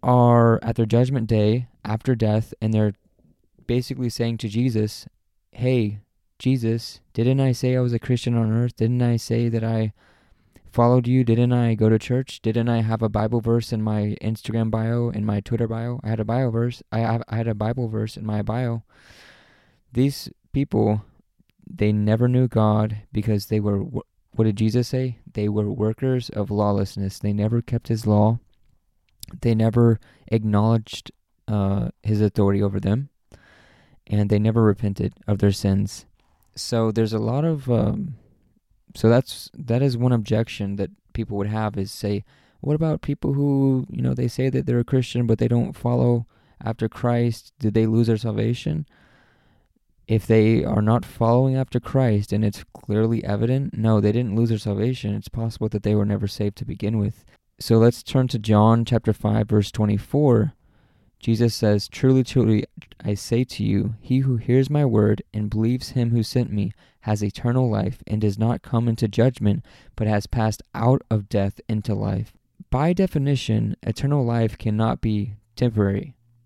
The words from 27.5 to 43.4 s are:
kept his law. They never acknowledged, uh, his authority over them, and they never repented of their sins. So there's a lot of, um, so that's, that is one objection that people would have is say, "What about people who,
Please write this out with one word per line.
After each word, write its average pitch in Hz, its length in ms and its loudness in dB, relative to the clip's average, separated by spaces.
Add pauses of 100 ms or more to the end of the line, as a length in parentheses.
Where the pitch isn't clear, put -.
kept - 260 -4
his 113 180 -2
law. 107 340 4 (1000)
They 117 140 2
never 113 460 4 (260)
acknowledged, 110 840 0 (380)
uh, 101 420 0 (140)
his 107 160 0
authority 101 420 2
over 98 180 -2
them, 107 280 0 (960)
and 104 240 0
they 104 80 2
never 110 240 2
repented 104 520 2 (140)
of 101 120 0
their 101 140 4
sins. 98 520 -2 (500)
So 113 360 -2
there's 110 220 0
a 110 60 -2
lot 123 260 -2
of, 139 260 -2
um, 120 440 0 (800)
so - 140 2
that's, - 460 2
that 123 280 -2
is 135 160 0
one 123 140 2
objection 107 640 -2
that 101 160 -4 (220)
people 107 240 -6
would 101 100 -2
have 107 300 -4
is 98 120 -4
say, 101 360 -6 (340)
"What 147 160 -2
about 156 260 -2
people - 320 -4
who, 139 560 0